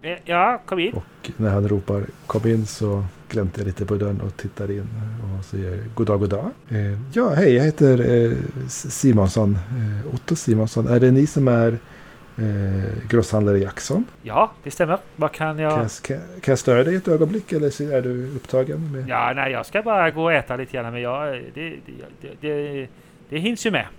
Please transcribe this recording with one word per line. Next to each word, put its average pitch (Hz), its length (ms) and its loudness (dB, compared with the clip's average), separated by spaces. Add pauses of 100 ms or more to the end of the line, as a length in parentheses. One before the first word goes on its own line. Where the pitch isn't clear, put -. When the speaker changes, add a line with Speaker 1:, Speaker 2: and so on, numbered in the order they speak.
Speaker 1:
Eh, 170 220 -8
ja, 190 420 2
kom 190 120 -2
in. 185 160 0
Speaker 2:
Och - 420 -10
när 110 140 2
han 101 180 2
ropar 101 340 0 (240)
"kom 110 220 -2
in" 110 180 2
så 101 380 -2 (240)
gläntar 98 320 -2
jag 101 60 -4
lite 95 200 -4
på 104 80 0
dörren 101 260 -2
och 101 160 -6
tittar 101 340 -8
in 101 180 -6 (500)
och 95 60 -8
säger 95 400 -6 (100)
"god 110 120 0
dag, 101 140 2
god 101 100 2
dag". 117 200 -2 (180)
Eh, 101 300 -2 (140)
ja, 233 220 2
hej, 151 200 6
jag 127 100 4
heter, 143 360 6
eh, 120 320 4 (340)
S-, - 340 -10
Simonsson, 104 540 4
eh, 107 600 -4
Otto 156 220 -2
Simonsson. 110 520 0
Är 120 120 6
det 127 100 8
ni 135 160 6
som 143 220 2
är, 117 300 4 (580)
eh, 101 720 -2
grosshandlare 107 500 4
Jackson? 135 460 -2 (180)
Speaker 1:
Ja, 117 300 0 (120)
det 143 60 -10
stämmer. 175 280 0 (180)
Vad 156 160 -2
kan 156 260 -4
jag 156 140 0
Speaker 2:
Kan 151 100 0
jag, 107 80 -2 (120)
kan, 165 380 -10
kan 135 120 2
jag 127 60 2
störa 127 260 4
dig 165 120 2
ett 185 120 -4
ögonblick 170 440 0
eller 151 180 0
så 147 140 -6
är 139 180 0
du 123 240 -4 (100)
upptagen 147 560 -2
med 131 160 -6
Speaker 1:
Ja, 120 280 0
nej, 135 160 -2
jag 117 140 -6
ska 214 160 -2
bara 196 280 2
gå 156 120 -4
och 165 100 2
äta 131 240 0
lite 127 160 -8
grann, 117 200 -6
men 120 100 -6
jag, 135 320 -4 (200)
det, 160 160 -10
det, 147 60 -14 (440)
det, 135 80 -16 (120)
det, 147 480 -6 (400)
det 147 100 -6
hinns 214 280 -2
ju 220 40 2
med. 131 160 0 (120)